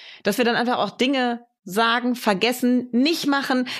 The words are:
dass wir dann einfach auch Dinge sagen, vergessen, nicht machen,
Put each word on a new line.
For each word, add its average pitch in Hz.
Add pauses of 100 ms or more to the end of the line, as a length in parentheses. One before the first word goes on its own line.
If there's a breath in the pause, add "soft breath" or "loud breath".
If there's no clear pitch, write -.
(240 loud breath)
dass 202
wir 240
dann 233
einfach 233
auch 196
Dinge 247 (220)
sagen, 233
vergessen, 247
nicht 294
machen, 269 (120 loud breath)